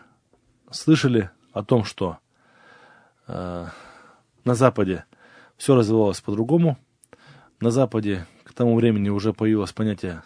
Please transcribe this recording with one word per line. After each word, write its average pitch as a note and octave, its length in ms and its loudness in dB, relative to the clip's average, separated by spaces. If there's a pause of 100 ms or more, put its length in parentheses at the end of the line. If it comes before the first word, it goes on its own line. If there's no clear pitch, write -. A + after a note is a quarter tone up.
(720)
слышали B2+ 580 2 (240)
о G2+ 100 -6
том, A2+ 220 2
что, F2 320 -8 (1120)
э, F2 400 -10 (800)
на B2 100 0
Западе G#2+ 500 0 (520)
всё - 180 2
развивалось A2 460 2
по-другому. C3 560 0 (840)
На A#2 120 0
Западе G#2+ 560 -2 (160)
к - 100 -20
тому A#2+ 220 2
времени G#2+ 340 2
уже G2+ 240 -2
появилось G#2+ 400 -2
понятие F#2+ 520 -6